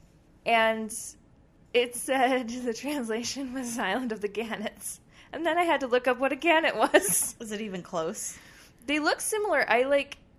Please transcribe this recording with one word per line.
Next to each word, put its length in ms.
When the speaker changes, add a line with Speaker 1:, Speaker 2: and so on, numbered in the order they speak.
Speaker 1:
And 480
it 240
said 520
<laughs> 0
the 240
translation 800
was 260
Island 340
of 80
the 80
Gannets. 720
And 120
then 140
I 60
had 160
to 80
look 180
up 120
what 140
a 40
gannet 400
was. 600
<laughs> 40
Speaker 2:
Was 100
it 100
even 220
close? 560
Speaker 1:
They 140
look 200
similar. 480
I, 140
like, 360